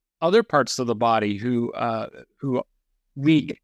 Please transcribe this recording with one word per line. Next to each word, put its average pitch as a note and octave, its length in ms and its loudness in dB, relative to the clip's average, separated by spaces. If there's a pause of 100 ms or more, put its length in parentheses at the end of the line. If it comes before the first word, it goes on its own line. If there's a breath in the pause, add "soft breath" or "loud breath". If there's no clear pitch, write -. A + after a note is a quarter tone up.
(200)
other F3+ 240 2
parts C3 340 0
of B2+ 80 -2
the A#2 80 0
body G#2+ 420 2
who, A#2+ 360 -2
uh, A2+ 340 -4 (320)
who C3 240 -2 (540)
leak C#3 460 2